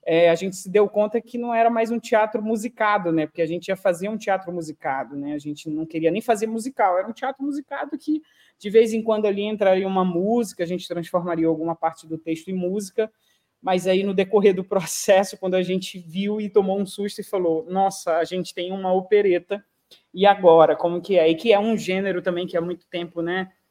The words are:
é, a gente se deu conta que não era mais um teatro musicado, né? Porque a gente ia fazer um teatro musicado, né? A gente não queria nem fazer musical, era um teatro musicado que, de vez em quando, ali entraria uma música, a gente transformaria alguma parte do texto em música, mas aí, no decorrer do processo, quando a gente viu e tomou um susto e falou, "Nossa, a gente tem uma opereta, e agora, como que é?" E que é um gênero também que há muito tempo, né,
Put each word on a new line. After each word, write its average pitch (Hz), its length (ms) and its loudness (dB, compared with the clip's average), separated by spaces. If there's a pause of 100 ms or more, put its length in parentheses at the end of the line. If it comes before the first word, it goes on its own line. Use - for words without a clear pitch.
é, 170 240 4
a 165 60 4
gente 190 220 -6
se - 120 -14
deu 202 200 4
conta 208 320 -2
que - 160 -12
não 240 160 -4
era 226 160 4
mais 226 200 0
um 233 80 -4
teatro 220 460 0
musicado, 208 680 -2
né? 160 120 0
Porque 160 160 -8
a 165 60 0
gente 170 220 -6
ia 190 80 -2
fazer 185 320 -2
um 220 80 -6
teatro 190 340 -4
musicado, 147 640 -6
né? 143 180 -8
A 151 60 -6
gente 147 300 -10
não 156 160 -6
queria 160 260 0
nem 202 100 -2
fazer 220 260 0
musical, 220 520 0
era 190 80 -4
um 220 60 -10
teatro 269 280 -8
musicado 285 560 -8
que, 302 240 -4 (380)
de 208 100 -8
vez 220 240 4
em 220 80 -2
quando, 214 240 0
ali 202 180 0
entraria 196 440 2
uma 190 160 2
música, 190 640 0
a - 20 -10
gente 180 180 -6
transformaria 170 640 -2
alguma 165 300 -2
parte 165 280 -4
do 160 120 -8
texto 160 320 -8
em 190 40 -6
música, 190 560 -4 (520)
mas 185 260 0
aí, 190 160 2
no 202 100 -2
decorrer 190 400 4
do 185 80 -2
processo, 190 760 0
quando 185 180 -2
a 185 80 2
gente 185 340 -4
viu 196 440 -4
e 208 80 -6
tomou 196 280 2
um 202 80 -2
susto 202 360 -8
e - 20 -10
falou, 165 460 -2
"Nossa, 185 480 0
a 165 80 0
gente 180 280 -6
tem 185 200 -8
uma 190 180 -4
opereta, 190 720 0 (500)
e 185 120 0
agora, 170 500 8
como 175 260 -2
que 185 160 0
é?" 160 120 6
E 165 60 4
que 220 180 2
é 196 40 6
um 214 200 0
gênero 185 440 -2
também 180 240 -4
que 175 120 -6
há 170 40 0
muito 170 260 -8
tempo, 170 340 -8
né, 185 320 -4 (180)